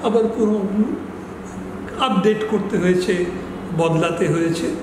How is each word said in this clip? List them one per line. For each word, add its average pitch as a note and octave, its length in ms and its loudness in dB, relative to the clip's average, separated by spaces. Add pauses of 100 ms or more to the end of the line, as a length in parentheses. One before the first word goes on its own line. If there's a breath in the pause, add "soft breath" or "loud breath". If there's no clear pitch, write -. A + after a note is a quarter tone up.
আবার A3+ 200 4 (140)
পুরো G#3+ 240 2 (1400)
update G#3 380 2 (140)
করতে G3 260 0
হয়েছে, F3+ 480 2 (520)
বদলাতে E3 500 2
হয়েছে E3 560 0